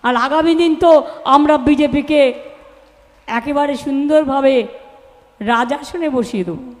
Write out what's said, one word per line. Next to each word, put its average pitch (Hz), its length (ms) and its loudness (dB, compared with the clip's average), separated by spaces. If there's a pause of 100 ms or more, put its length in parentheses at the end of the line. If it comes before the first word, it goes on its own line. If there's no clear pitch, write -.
আর 247 140 0
আগামী 311 380 0
দিন 330 220 2
তো 320 260 6 (220)
আমরা 294 340 4
বিজেপিকে 285 760 2 (920)
একেবারে 285 500 -4
সুন্দরভাবে 277 880 0 (760)
রাজাসনে 262 680 -4
বসিয়ে 233 360 -2
দেব। 170 120 -8 (240)